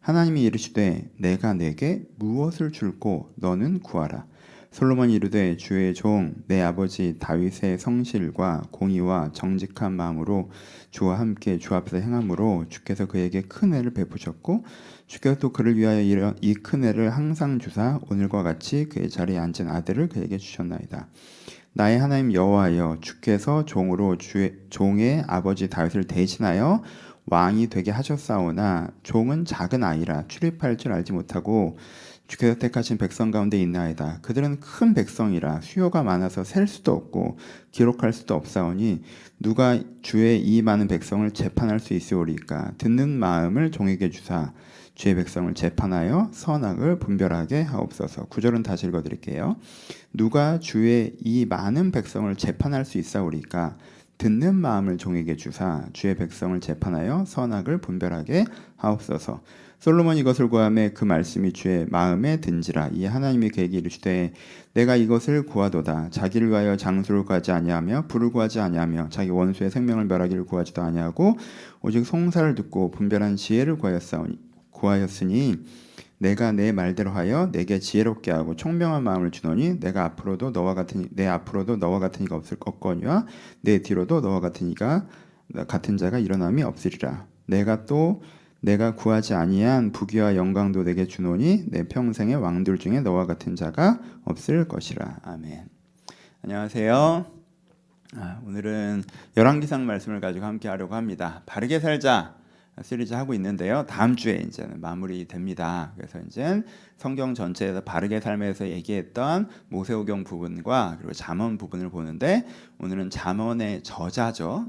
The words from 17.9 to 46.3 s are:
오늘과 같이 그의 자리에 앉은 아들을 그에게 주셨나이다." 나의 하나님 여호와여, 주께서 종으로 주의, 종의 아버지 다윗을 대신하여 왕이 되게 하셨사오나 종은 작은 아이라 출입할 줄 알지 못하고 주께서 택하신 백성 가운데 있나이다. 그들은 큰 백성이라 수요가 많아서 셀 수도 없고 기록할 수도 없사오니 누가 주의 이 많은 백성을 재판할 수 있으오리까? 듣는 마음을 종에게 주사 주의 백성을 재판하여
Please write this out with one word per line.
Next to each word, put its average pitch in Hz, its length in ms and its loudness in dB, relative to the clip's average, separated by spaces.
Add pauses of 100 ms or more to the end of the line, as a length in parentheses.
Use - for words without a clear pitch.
오늘과 98 320 0
같이 87 460 -2
그의 90 220 -4
자리에 - 280 -2
앉은 85 300 -4
아들을 92 400 0
그에게 98 300 -4
주셨나이다." - 680 -10 (680)
나의 107 240 6
하나님 135 340 4
여호와여, 90 680 4
주께서 143 640 0
종으로 92 520 2
주의, - 400 -2 (120)
종의 110 560 2
아버지 95 420 0
다윗을 85 360 0
대신하여 104 760 2 (440)
왕이 98 420 4
되게 95 220 -2
하셨사오나 101 1000 0 (140)
종은 135 420 0
작은 123 400 -2
아이라 80 440 0
출입할 165 480 -2
줄 113 160 -4
알지 87 200 -2
못하고 92 680 0 (480)
주께서 117 320 2
택하신 120 400 -2
백성 107 320 0
가운데 104 300 2
있나이다. 85 640 -2
그들은 143 380 -2
큰 - 340 2
백성이라 85 640 0
수요가 175 420 0
많아서 92 420 0
셀 196 220 2
수도 - 260 0
없고 - 460 -4 (320)
기록할 120 420 4
수도 - 220 -4
없사오니 90 680 0 (360)
누가 120 400 4 (220)
주의 110 400 4
이 110 220 4
많은 104 260 4
백성을 101 420 0
재판할 107 480 0
수 - 160 -4
있으오리까? 80 840 -2
듣는 123 300 2
마음을 104 600 2
종에게 95 400 0
주사 82 420 -4 (420)
주의 98 200 2
백성을 90 400 -2
재판하여 95 800 0